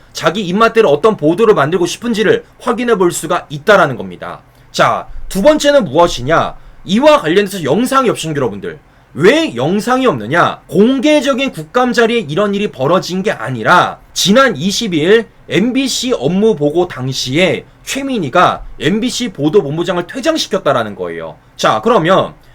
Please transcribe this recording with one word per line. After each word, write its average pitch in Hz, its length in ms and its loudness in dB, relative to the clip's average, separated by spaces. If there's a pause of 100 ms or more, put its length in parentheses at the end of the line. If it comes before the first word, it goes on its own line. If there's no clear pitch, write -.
(120)
자기 175 300 -4
입맛대로 214 480 2
어떤 175 260 2
보도를 180 380 4
만들고 165 320 0
싶은지를 196 580 0 (160)
확인해 240 360 -2
볼 180 140 2
수가 - 380 -4
있다라는 151 480 2
겁니다. 87 460 -14 (280)
자, 117 380 0 (200)
두 190 140 -4
번째는 285 420 4
무엇이냐? 143 720 0 (300)
이와 277 360 4
관련해서 185 440 -2
영상이 247 440 0
없습니다, 156 300 -4
여러분들. 101 400 -6 (360)
왜 254 400 2
영상이 208 520 0
없느냐? 131 600 0
공개적인 269 840 2
국감 240 400 -2
자리에 233 280 0
이런 196 340 -2
일이 202 160 -2
벌어진 175 520 -2
게 202 80 -2
아니라 123 680 0 (160)
지난 226 420 2
이십 196 380 -4
일 185 340 2 (220)
엠비씨 247 640 -2
업무 190 400 0
보고 151 320 0
당시에 131 800 -2 (160)
최민희가 180 840 -2 (160)
엠비씨 220 520 -2
보도본부장을 170 760 -2
퇴장시켰다라는 175 880 -4
거예요. 82 420 -10 (200)
자, 131 280 0
그러면 185 500 2 (200)